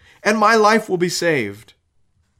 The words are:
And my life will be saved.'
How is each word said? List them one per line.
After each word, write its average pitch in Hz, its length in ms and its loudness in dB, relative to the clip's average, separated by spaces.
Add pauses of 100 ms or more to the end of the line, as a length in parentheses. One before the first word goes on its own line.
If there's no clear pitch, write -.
(260)
And 220 120 0
my 214 160 2
life 220 340 2
will 185 80 -2
be 175 140 -2
saved.' 127 640 -4 (640)